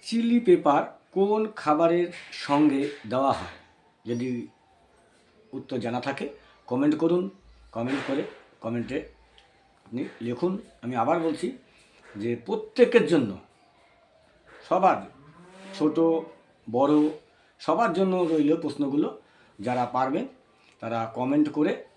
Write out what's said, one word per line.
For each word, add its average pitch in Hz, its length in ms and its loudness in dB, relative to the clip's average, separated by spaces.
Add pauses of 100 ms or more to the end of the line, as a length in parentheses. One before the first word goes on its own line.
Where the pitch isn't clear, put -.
চিলি 233 380 2
পেপার 160 600 4 (100)
কোন 214 460 0
খাবারের 165 520 2 (240)
সঙ্গে 143 580 2 (180)
দেওয়া 131 240 2
হয়? - 260 -6 (480)
যদি 120 400 -4 (1040)
উত্তর 131 260 -8
জানা 117 220 -4
থাকে, 135 280 -6 (380)
কমেন্ট 143 300 2
করুন। 175 340 0 (420)
কমেন্ট 127 340 -4
করে, 135 160 -2 (380)
কমেন্টে 117 480 -6 (800)
আপনি 120 180 -8 (160)
লিখুন। 123 420 -4 (200)
আমি 123 140 -6
আবার 143 240 0
বলছি 165 380 -4 (580)
যে 117 200 -4
প্রত্যেকের - 680 2
জন্য, 123 320 2 (1300)
সবার, 180 280 4 (840)
ছোট 151 220 2 (680)
বড় 135 220 4 (680)
সবার 214 340 0
জন্য 185 240 0
রইল 160 440 2
প্রশ্নগুলো। 147 640 -4 (380)
যারা 123 260 -2
পারবেন 135 400 -2 (540)
তারা 113 340 -6
কমেন্ট 143 380 0
করে 180 320 -2 (120)